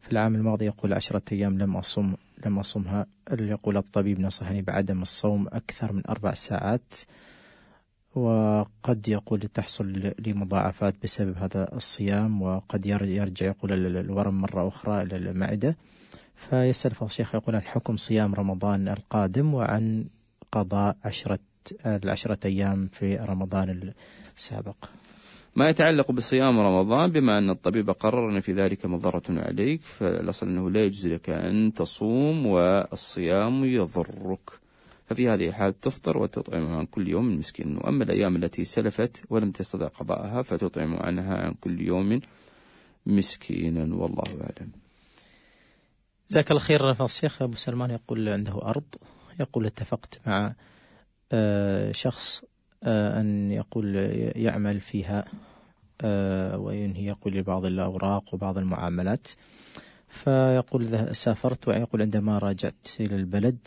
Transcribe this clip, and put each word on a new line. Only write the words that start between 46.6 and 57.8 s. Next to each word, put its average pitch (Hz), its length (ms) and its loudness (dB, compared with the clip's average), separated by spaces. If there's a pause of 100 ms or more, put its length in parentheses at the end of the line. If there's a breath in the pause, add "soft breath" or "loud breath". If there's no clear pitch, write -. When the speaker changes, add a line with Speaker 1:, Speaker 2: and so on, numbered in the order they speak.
Speaker 1:
خير 135 340 4
فضل 131 100 0
الشيخ. - 380 -2
أبو 120 140 -2
سلمان 123 340 -2
يقول 113 380 -2
عنده 101 340 -2
أرض، 117 220 -2 (560 loud breath)
يقول: 120 260 -2
"اتفقت - 600 -6
مع، 107 280 0 (800 soft breath)
آه، 101 600 2
شخص، - 520 -4 (380)
آه، 107 380 2
أن 101 320 0
يقول 107 440 -2 (400)
يعمل 104 440 0
فيها، 101 440 -4 (760 loud breath)
آه، 98 580 0
وينهي"، 101 480 -4
يقول، 101 280 -4
"لبعض 92 300 -2
الأوراق 92 680 -2